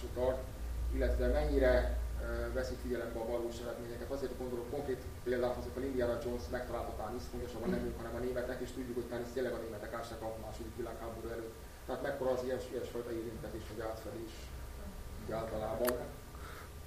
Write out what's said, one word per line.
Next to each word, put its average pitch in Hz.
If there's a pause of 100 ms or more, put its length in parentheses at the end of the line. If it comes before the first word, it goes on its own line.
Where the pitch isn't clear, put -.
(180)
tart, 127 (540)
illetve 127 (140)
mennyire, 139
eh, 123 (560)
veszik 127
figyelembe 117
a 117
valós 117
eredményeket? 120
Azért 139
gondolok, 120
konkrét 131 (220)
példát 123
hozok, 123
a 123
Indiana 123
Jones 120
megtalálta 123
Tanis, 90
pontosabban -
nem -
ők, -
hanem 117
a 120
németek, 123
és 113
tudjuk, 123
hogy 117
Tanis 120
tényleg 123
a 113
németek 110
ásták 113
a 113 (160)
második 110
világháború 113
előtt. 113 (300)
Tehát 127
mekkora 139
az 123
ilyes-, 127
ilyesfajta 120
érintetés 113 (140)
vagy 113
átfedés 110 (920)
így 110
általában? 110 (1000)